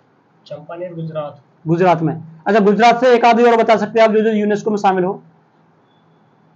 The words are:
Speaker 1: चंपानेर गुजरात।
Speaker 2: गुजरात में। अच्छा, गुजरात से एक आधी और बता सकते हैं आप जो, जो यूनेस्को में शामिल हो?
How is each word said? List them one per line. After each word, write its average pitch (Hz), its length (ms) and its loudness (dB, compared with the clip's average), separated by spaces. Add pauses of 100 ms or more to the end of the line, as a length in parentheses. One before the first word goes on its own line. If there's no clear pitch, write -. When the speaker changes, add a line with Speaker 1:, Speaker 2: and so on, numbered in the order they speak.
(460)
Speaker 1:
चंपानेर 170 480 -14
गुजरात। 156 460 -12 (260)
Speaker 2:
गुजरात 170 360 0
में। 156 200 -6 (240)
अच्छा, 208 140 0
गुजरात 220 400 2
से 247 140 4
एक 233 100 0
आधी 233 180 4
और 240 140 4
बता 226 200 2
सकते 214 240 -2
हैं 226 80 4
आप 208 60 0
जो, 214 60 2
जो 220 100 0
यूनेस्को 208 400 -2
में 208 60 -2
शामिल 190 280 0
हो? 190 180 -6 (1300)